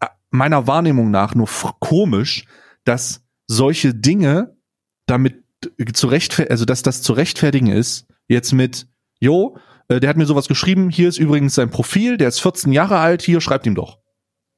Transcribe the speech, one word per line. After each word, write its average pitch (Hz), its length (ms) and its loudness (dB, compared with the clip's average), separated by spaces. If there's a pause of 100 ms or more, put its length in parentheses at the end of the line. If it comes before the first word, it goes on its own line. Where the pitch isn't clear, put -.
(300)
meiner 135 360 0
Wahrnehmung 135 460 2
nach 98 240 0
nur 117 100 2
f-, - 320 -10
komisch, 151 680 0 (400)
dass - 380 -4 (240)
solche 135 480 0
Dinge 156 640 0 (500)
damit 131 380 0 (480)
zu 131 160 0
rechtfer-, 147 420 0
also 117 140 0
dass 123 180 -2
das - 200 -2
zu - 100 -2
rechtfertigen 135 560 0
ist, 101 380 -2 (200)
jetzt 120 260 0
mit, 127 360 0 (320)
„Jo, 180 360 0 (320)
äh, 127 120 2
der 135 100 2
hat 151 60 0
mir 160 100 2
sowas 143 220 0
geschrieben, 185 420 0
hier 175 180 2
ist 175 100 -4
übrigens 147 360 2
sein 123 160 0
Profil, 226 460 -2
der 135 120 2
ist - 120 -4
vierzehn 160 320 -2
Jahre 180 260 2
alt, 170 240 2
hier, 170 180 2
schreibt 139 260 -2
ihm 107 100 0
doch.“ 85 220 -10 (600)